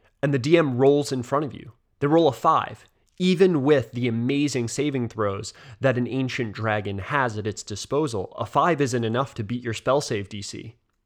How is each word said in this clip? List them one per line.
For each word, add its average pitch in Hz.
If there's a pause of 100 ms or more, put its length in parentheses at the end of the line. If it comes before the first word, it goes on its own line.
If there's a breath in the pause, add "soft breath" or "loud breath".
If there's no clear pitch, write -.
(240)
and 139
the 135
D 156
M 143
rolls 143
in 131
front 143
of 120
you. - (300)
They 147
roll 160
a 135
five. 147 (340)
Even 180
with 135
the 120
amazing 127
saving 139
throws 104 (280 loud breath)
that 127
an 123
ancient 123
dragon 104
has 123
at 104
its 104
disposal, 117
a 113
five 151
isn't 123
enough 120
to 117
beat 120
your 117
spell 131
save 104
D 101
C. - (320)